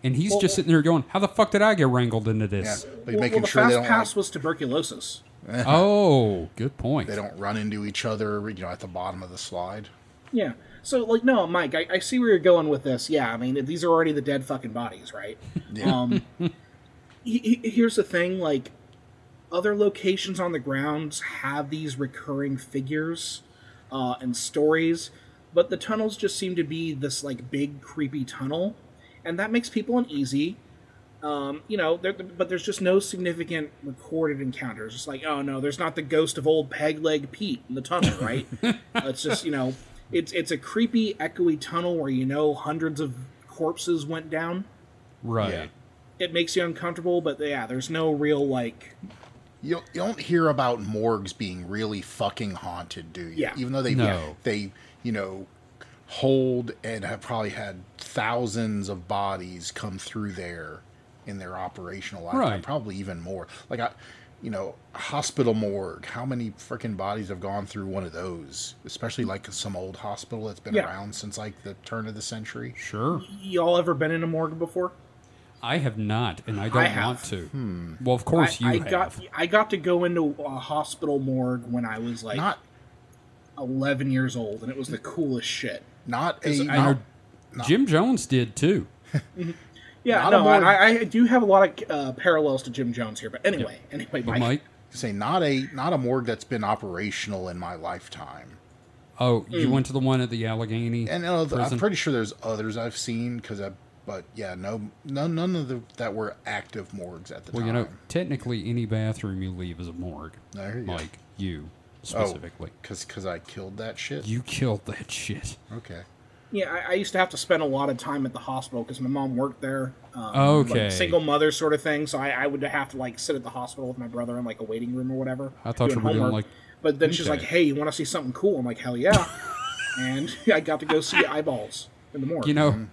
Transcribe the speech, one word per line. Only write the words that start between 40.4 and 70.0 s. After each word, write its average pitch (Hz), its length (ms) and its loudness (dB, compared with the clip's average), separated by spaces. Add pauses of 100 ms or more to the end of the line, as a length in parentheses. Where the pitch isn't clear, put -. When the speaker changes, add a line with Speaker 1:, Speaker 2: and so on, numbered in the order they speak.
Speaker 2:
a 147 80 0
creepy, 226 560 2
echoey 160 440 0
tunnel 175 380 -2
where, 139 140 0
you 131 160 2
know, 147 260 4
hundreds 156 480 -2
of 135 140 -2 (340)
corpses 165 560 -2
went 160 240 -6
down. 170 380 -2 (560)
Speaker 1:
Right. 113 300 0
Speaker 3:
Yeah. 80 140 -6 (520)
Speaker 2:
It 175 160 -2
makes 170 220 0
you 180 80 4
uncomfortable, 170 580 -2
but, 147 180 -2
yeah, 139 260 -2
there's 127 220 -4
no 160 240 0
real, 147 340 2
like 123 480 -2 (680)
Speaker 3:
You, 165 160 0 (160)
you 170 80 -4
don't 202 180 -2
hear 165 300 4
about 123 320 2
morgues 107 500 0
being 90 380 -6
really 104 320 -4
fucking 98 500 -4
haunted, 87 600 -12
do 87 80 -10
you? 82 120 -10
Speaker 2:
Yeah. - 220 -2
Speaker 3:
Even 127 160 -4
though 135 100 0
they, 135 120 2
Speaker 1:
No. 90 480 0
Speaker 3:
they, 104 300 -2 (300)
you 120 100 -2
know, 95 340 -6 (600)
hold 131 640 2 (120)
and 110 200 -6
have 110 160 -6
probably 110 300 -4
had 98 300 -10 (180)
thousands 110 880 -2
of 90 200 -8
bodies 92 640 -4
come 95 260 -10
through 104 340 -8
there 85 480 -10 (460)
in 101 120 -12
their 92 180 -12
operational 90 680 -10
lifetime, 254 160 -2 (100)
Speaker 1:
Right. 95 120 -2
Speaker 3:
probably 110 340 -6
even 92 240 -8
more. 90 280 -10 (200)
Like, 117 120 -6
I, 123 100 -2 (520)
you - 80 -8
know, 196 240 -6 (200)
a - 40 -12
hospital 123 560 0
morgue, 98 500 -2
how 120 220 -8
many 120 240 -4
frickin' - 480 -8
bodies 101 300 -4
have 92 120 -8
gone 98 240 -4
through 98 220 -8
one 95 180 -4
of 82 80 -10
those? 82 640 -10 (100)
Especially, - 400 -6
like, 98 260 -6
some 98 240 -8
old 92 220 -8
hospital 107 500 -8